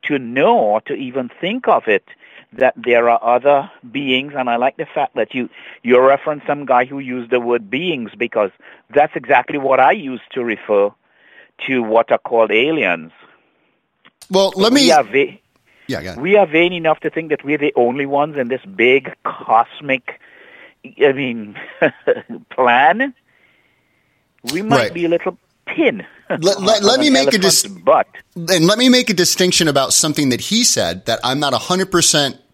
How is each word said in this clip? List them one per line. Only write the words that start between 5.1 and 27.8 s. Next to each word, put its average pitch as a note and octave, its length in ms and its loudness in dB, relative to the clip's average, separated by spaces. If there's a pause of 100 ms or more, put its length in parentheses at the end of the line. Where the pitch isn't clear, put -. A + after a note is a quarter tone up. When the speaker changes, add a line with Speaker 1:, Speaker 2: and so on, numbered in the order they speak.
Speaker 1:
that A2+ 180 -4
you, B2 160 -6 (320)
you B2 180 4
referenced C#3 460 2
some C#3+ 200 -4
guy B2+ 180 2
who C#3 160 -10
used B2 300 -8
the B2 100 0
word A#2+ 280 -2
beings, C3 480 -6
because G#2+ 360 -4 (380)
that's D3 260 0
exactly C3+ 420 0
what C3+ 220 2
I C3+ 100 6
used C#3 440 -6
to B2 100 -4
refer G#2 460 0 (760)
to C3 160 -2
what A2+ 300 0
are A2+ 60 0
called A2+ 340 0
aliens. G#2+ 580 0 (1200)
Speaker 2:
Well, F#3+ 240 2
let G#3 180 2
Speaker 1:
We C#4 100 4
Speaker 2:
me B3 100 4
Speaker 1:
are D3+ 100 6
va- C3+ 340 -2 (520)
Speaker 2:
Yeah, F#2+ 140 -6
go F2+ 80 -10
ahead. F#2+ 100 -12
Speaker 1:
we F#3 160 2
are G3+ 100 6
vain E3+ 260 0
enough D#3+ 280 -2
to D#3 100 -6
think D#3+ 200 -8
that D3 140 -4
we're D3 140 -4
the C#3+ 160 -2
only B2+ 320 0
ones C#3+ 300 -2
in C3 100 -4
this B2 180 -6
big B2 480 0 (120)
cosmic, - 960 -2 (840)
I C#3 100 6
mean, A#2 460 -6 (220)
<laughs> - 580 -4 (120)
plan. D3 640 2 (1400)
We F3 100 -4
might A3 140 0
Speaker 2:
Right. A2+ 180 0
Speaker 1:
be E3+ 120 -4
a - 20 0
little E3+ 300 -2 (280)
pin C3 400 -2 (100)
<laughs> - 140 -16
Speaker 2:
Let, G3 300 -2
let, G#3 180 2
Speaker 1:
on G3+ 60 -4
Speaker 2:
let B3 160 2
me D4+ 80 2
Speaker 1:
an C#4 60 4
Speaker 2:
make C4 180 2
a A3+ 40 0
Speaker 1:
elephant's F#3+ 260 2
Speaker 2:
dis- G3+ 100 -8
Speaker 1:
butt. C#3 340 2 (300)